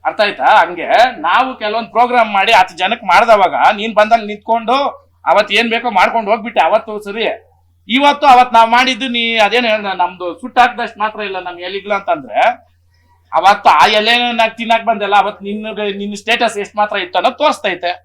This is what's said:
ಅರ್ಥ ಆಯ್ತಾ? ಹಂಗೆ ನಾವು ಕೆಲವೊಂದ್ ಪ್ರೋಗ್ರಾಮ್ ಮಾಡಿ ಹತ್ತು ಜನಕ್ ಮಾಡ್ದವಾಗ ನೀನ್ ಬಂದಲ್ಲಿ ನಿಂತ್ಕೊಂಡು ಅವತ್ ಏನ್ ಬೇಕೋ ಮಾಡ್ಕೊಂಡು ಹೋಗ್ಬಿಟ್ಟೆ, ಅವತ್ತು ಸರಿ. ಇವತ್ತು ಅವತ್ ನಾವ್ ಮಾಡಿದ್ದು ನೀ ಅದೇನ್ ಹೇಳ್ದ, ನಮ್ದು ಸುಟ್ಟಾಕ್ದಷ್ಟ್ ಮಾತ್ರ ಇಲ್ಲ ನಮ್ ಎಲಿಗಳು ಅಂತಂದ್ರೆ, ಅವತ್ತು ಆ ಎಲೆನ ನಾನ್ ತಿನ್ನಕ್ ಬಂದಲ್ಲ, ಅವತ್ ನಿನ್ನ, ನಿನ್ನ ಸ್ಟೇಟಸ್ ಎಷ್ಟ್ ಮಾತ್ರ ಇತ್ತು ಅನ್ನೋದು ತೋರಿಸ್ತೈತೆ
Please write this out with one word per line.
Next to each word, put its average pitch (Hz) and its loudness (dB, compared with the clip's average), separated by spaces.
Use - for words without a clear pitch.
ಅರ್ಥ 160 -6
ಆಯ್ತಾ? 202 -2
ಹಂಗೆ 170 2
ನಾವು 240 -2
ಕೆಲವೊಂದ್ 220 -6
ಪ್ರೋಗ್ರಾಮ್ 233 0
ಮಾಡಿ 202 0
ಹತ್ತು 185 2
ಜನಕ್ 185 -4
ಮಾಡ್ದವಾಗ 196 4
ನೀನ್ 214 -8
ಬಂದಲ್ಲಿ 214 2
ನಿಂತ್ಕೊಂಡು 226 -4
ಅವತ್ 196 2
ಏನ್ 226 0
ಬೇಕೋ 233 -4
ಮಾಡ್ಕೊಂಡು 214 0
ಹೋಗ್ಬಿಟ್ಟೆ, 220 -2
ಅವತ್ತು 208 0
ಸರಿ. 208 -6
ಇವತ್ತು 285 2
ಅವತ್ 247 6
ನಾವ್ 226 4
ಮಾಡಿದ್ದು 254 0
ನೀ 233 -2
ಅದೇನ್ 226 2
ಹೇಳ್ದ, 214 -2
ನಮ್ದು 185 -6
ಸುಟ್ಟಾಕ್ದಷ್ಟ್ 240 -2
ಮಾತ್ರ 214 -6
ಇಲ್ಲ 190 -8
ನಮ್ 175 -12
ಎಲಿಗಳು 190 -8
ಅಂತಂದ್ರೆ, 156 -4
ಅವತ್ತು 196 2
ಆ 165 6
ಎಲೆನ 233 0
ನಾನ್ 226 0
ತಿನ್ನಕ್ 226 -4
ಬಂದಲ್ಲ, 208 -2
ಅವತ್ 202 0
ನಿನ್ನ, 208 -10
ನಿನ್ನ 202 -8
ಸ್ಟೇಟಸ್ 220 -2
ಎಷ್ಟ್ - -10
ಮಾತ್ರ 208 -2
ಇತ್ತು 185 -4
ಅನ್ನೋದು 170 0
ತೋರಿಸ್ತೈತೆ 180 -2